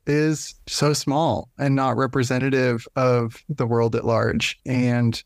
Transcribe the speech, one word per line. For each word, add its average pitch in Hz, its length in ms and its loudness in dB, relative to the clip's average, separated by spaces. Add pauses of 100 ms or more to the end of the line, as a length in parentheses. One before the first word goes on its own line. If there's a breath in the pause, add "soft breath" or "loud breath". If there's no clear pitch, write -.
is 151 480 0 (140)
so 147 240 0
small 143 560 -2 (100)
and 139 160 0
not 131 220 0
representative 127 1000 0
of 123 540 0
the 139 180 -4
world 117 300 2
at 117 80 -4
large. 113 640 0
And 120 600 2